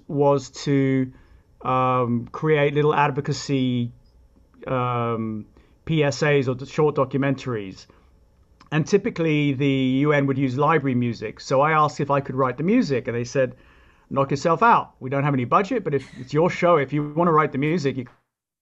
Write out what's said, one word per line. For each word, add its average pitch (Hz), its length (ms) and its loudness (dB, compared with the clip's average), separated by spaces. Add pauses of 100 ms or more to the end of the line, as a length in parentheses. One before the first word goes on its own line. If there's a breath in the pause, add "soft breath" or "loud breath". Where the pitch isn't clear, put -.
was 143 420 2 (140)
to, 135 460 2 (520 soft breath)
um, 127 680 0
create 151 420 0
little 147 200 2
advocacy, 135 1000 -2 (720)
um, 117 800 -4 (400 soft breath)
P 156 160 0
S 143 200 -2
As 143 260 2
or 127 180 -6
short 147 300 0
documentaries. 131 880 -4 (880 soft breath)
And 147 120 2
typically 160 680 0
the 131 480 0
U 147 120 2
N 139 140 2
would 135 120 0
use 131 200 0
library 143 380 2
music. 117 420 -4
So 135 220 -2
I 156 120 2
asked 151 280 2
if 139 100 -2
I 139 100 0
could 135 140 -6
write 127 220 -2
the 151 80 -6
music, 170 420 0
and 117 100 -4
they 120 60 -2
said, 123 320 -2 (560 soft breath)
"Knock 135 220 0
yourself 165 320 0
out. 208 340 2
We 127 120 -10
don't 139 120 0
have 143 120 2
any 123 100 0
budget, 185 400 0
but 147 100 -2
if 135 240 -6
it's 127 140 -14
your 165 180 2
show, 175 280 4
if - 140 -2
you 147 220 -4
wanna 175 160 2
write 151 220 2
the 131 60 -4
music, 143 380 0
you." 123 100 -8 (560)